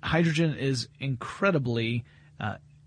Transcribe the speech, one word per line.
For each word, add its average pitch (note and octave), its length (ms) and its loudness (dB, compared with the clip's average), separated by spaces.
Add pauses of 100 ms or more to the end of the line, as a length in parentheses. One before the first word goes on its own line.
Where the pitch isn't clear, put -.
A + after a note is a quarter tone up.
hydrogen D#3+ 540 2
is C3 320 -2 (100)
incredibly, B2 1040 0 (360)
uh, G2+ 160 -4 (320)